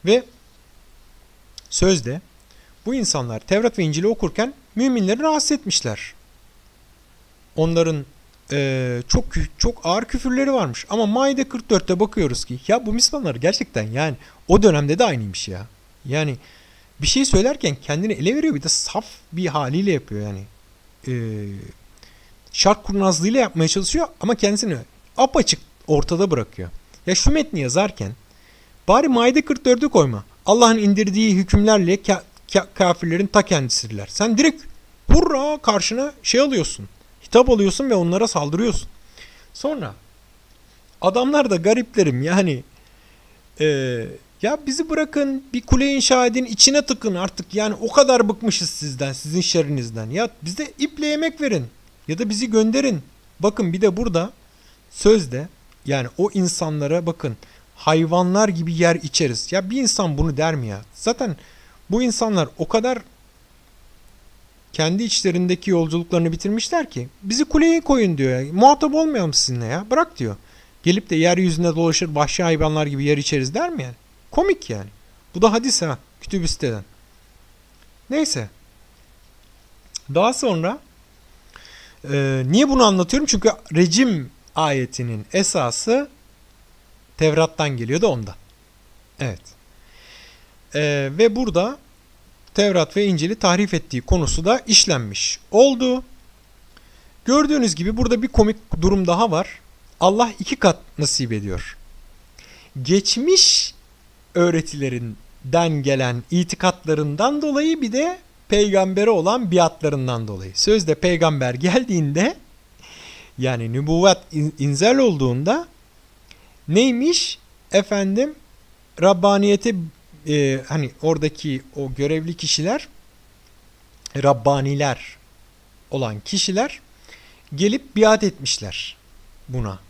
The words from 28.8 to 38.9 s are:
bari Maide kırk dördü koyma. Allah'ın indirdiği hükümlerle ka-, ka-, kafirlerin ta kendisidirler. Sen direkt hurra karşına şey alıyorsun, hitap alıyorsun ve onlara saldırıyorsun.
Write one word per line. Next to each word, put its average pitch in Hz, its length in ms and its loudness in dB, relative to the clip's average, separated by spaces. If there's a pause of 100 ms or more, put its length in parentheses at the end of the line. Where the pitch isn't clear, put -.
bari 269 200 4
Maide 247 340 2
kırk - 220 -4
dördü 247 240 4
koyma. 131 360 2 (220)
Allah'ın 214 320 6
indirdiği 202 560 2
hükümlerle 196 600 4
ka-, 196 280 -2 (260)
ka-, - 260 0
kafirlerin 175 520 0
ta 202 160 2
kendisidirler. 117 680 -4
Sen 214 280 0
direkt 320 240 2 (480)
hurra 294 480 4
karşına 233 540 -2 (100)
şey - 180 0
alıyorsun, 226 480 -2 (360)
hitap 254 260 4
alıyorsun 214 400 2
ve 220 40 2
onlara 185 340 0
saldırıyorsun. 170 600 -2 (680)